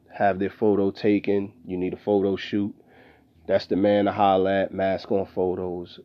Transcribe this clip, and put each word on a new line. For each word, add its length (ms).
have 260
their 100
photo 420
taken, 600
you 120
need 160
a 40
photo 380
shoot, 380
that's 200
the 80
man 300
to 60
holler 400
at, 220
Mask 380
on 140
Photos. 800